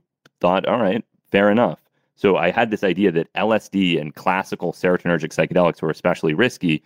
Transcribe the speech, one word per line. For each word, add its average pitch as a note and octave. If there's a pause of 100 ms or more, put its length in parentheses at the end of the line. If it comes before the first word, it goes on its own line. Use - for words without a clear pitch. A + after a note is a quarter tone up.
(400)
thought, F2+
"All G3+
right, A2 (300)
fair G2+
enough." G#2 (340)
So F#2+
I E2+
had A#2
this G2+
idea F#2+
that E2
L G#2
S G#2+
D F#2
and D2+
classical F#2
serotonergic F2
psychedelics E2+
were D#2+
especially E2
risky, F2